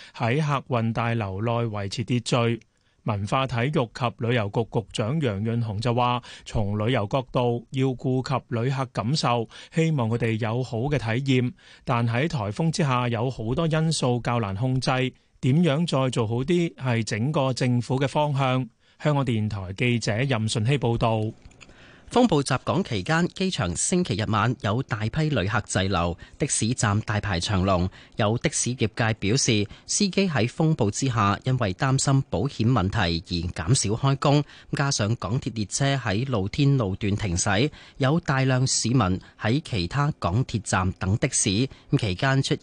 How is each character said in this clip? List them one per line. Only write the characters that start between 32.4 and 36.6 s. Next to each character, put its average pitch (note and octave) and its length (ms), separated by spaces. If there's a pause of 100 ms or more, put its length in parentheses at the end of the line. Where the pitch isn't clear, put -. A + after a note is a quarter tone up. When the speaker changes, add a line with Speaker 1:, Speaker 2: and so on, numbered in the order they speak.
Speaker 2:
險 A#2+ 280
問 F#2 180
題 - 100
而 F2 360 (160)
減 E2+ 220
少 G2+ 160
開 C3+ 300
工， D3 220 (300)
加 C#3 180
上 A2 280
港 F#2+ 240
鐵 A#2 120
列 A2 120
車 C#3 320
喺 A2+ 320
露 G2+ 180
天 C#3 300